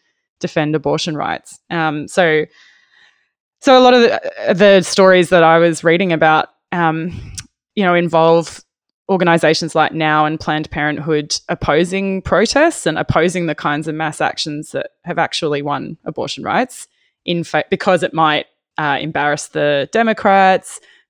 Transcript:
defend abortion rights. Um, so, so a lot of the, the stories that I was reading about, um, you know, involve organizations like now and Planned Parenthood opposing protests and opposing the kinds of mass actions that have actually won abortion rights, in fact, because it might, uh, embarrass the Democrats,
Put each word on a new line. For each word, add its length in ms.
defend 360
abortion 420
rights. 420
Um, 380
so, 380
so 160
a 40
lot 120
of 80
the, 540
the 260
stories 480
that 140
I 160
was 240
reading 300
about, 360
um, 400
you 80
know, 100
involve 680
organizations 680
like 180
now 320
and 140
Planned 320
Parenthood 680
opposing 720
protests 640
and 120
opposing 500
the 80
kinds 320
of 80
mass 260
actions 500
that 200
have 160
actually 420
won 440
abortion 380
rights, 440
in 180
fact, 260
because 320
it 120
might, 320
uh, 220
embarrass 500
the 420
Democrats, 880